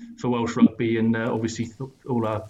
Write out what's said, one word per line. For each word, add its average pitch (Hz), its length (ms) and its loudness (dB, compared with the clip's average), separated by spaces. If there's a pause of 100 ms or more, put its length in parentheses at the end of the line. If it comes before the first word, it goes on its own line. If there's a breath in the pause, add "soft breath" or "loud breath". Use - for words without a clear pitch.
(180 loud breath)
for 127 100 -4
Welsh 120 300 0
rugby, 117 400 4
and, 113 180 2
uh, 113 180 -2
obviously 113 340 -4
th-, 135 220 -12 (200)
all 117 180 0
our 107 220 -4